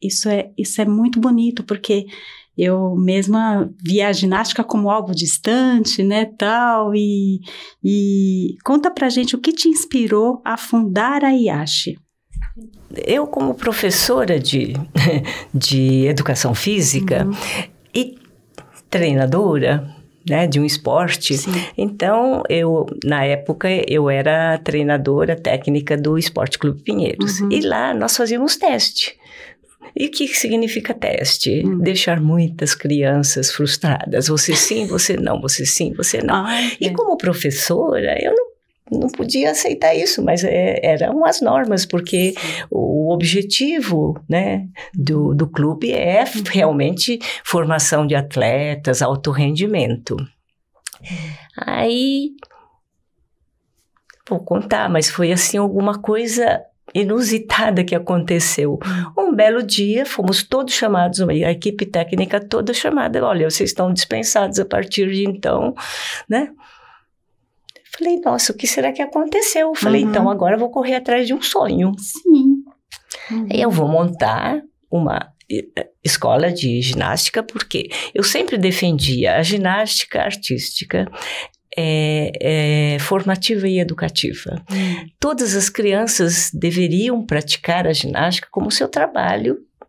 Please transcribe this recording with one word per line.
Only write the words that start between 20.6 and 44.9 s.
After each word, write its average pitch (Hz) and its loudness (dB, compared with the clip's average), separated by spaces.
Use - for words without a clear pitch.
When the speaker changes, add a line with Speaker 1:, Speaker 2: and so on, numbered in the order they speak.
Speaker 2:
esporte, 147 0
Speaker 1:
Sim. 139 -4
Speaker 2:
então 208 0
eu, 165 2
na 143 2
época, 143 -2
eu 147 4
era 156 2
treinadora 147 0
técnica 147 0
do 151 0
Esporte - -2
Clube 143 -2
Pinheiros. 202 -2
Speaker 1:
Uhum. 202 0
Speaker 2:
E 202 2
lá 233 0
nós 226 -2
fazíamos 240 0
teste. - 0
E 277 -2
o 294 -4
que 285 -2
que - -4
significa 226 -2
teste? - 0
Speaker 1:
Hum. 190 0
Speaker 2:
Deixar 175 0
muitas 165 2
crianças 143 2
frustradas. 143 0
Você 156 2
sim, 220 0
você 180 0
não, - -2
você - -2
sim, - 0
você - -2
não. 190 0
Speaker 1:
Ai, 240 -2
Speaker 2:
E 349 -2
Speaker 1:
é. 180 -4
Speaker 2:
como 392 0
professora, - 0
eu - 0
não 480 2
não 240 0
podia 269 0
aceitar 165 2
isso, 165 0
mas, 175 2
é, 180 2
eram 170 2
as 330 2
normas, 220 2
porque 180 0
Speaker 1:
Sim. - -8
Speaker 2:
o, - 0
o 175 2
objetivo, 190 0
né, 190 0